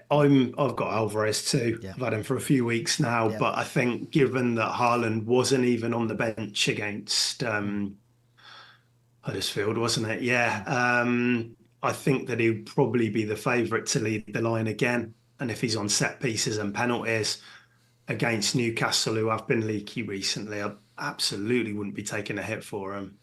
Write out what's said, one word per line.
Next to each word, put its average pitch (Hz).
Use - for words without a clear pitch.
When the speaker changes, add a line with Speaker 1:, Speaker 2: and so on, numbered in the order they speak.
Speaker 1:
I'm, 143
I've 120
got 92
Alvarez 107
too. 117
Speaker 2:
Yeah. 95
Speaker 1:
I've 120
had 113
him 107
for 131
a 117
few 127
weeks 113
now, 117
Speaker 2:
Yeah. 107
Speaker 1:
but 113
I 120
think 123
given 123
that 107
Haaland 117
wasn't 123
even 117
on 117
the 110
bench 110
against, 107
um, 101
Huddersfield, 104
wasn't 113
it? 110
Yeah. 120
Um, 123
I 127
think -
that 117
he'd 110
probably 117
be 107
the 104
favourite 113
to 131
lead 110
the 117
line 113
again. 117
And 120
if -
he's 113
on 104
set -
pieces 110
and 101
penalties 113
against 113
Newcastle, 117
who 110
have 110
been 113
leaky 107
recently, 104
I 104
absolutely 113
wouldn't 104
be 104
taking 107
a 95
hit 98
for 98
him, 98